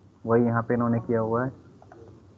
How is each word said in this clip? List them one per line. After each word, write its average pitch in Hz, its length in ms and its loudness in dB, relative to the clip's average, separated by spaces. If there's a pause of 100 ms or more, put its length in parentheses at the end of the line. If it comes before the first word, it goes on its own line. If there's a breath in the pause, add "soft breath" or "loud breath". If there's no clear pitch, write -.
(260)
वही 117 200 4
यहाँ 117 180 0
पे 123 100 -2
इन्होंने 117 260 0
किया 117 220 -2
हुआ 113 240 -2
है, 131 60 -6 (880)